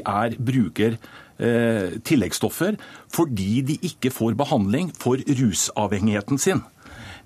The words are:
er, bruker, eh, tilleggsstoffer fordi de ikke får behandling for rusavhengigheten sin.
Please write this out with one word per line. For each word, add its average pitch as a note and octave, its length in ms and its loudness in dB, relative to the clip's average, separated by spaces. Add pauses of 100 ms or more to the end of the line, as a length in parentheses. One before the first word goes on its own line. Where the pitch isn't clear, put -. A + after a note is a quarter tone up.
er, G#2+ 320 0
bruker, A#2 560 0 (480)
eh, A2+ 540 2 (100)
tilleggsstoffer D#3+ 720 0 (320)
fordi A#2 560 0
de D3 220 -2
ikke B2+ 260 -2
får A2+ 240 0
behandling C#3 560 0
for B2+ 320 0
rusavhengigheten G#2+ 1120 0
sin. F#3+ 240 2 (640)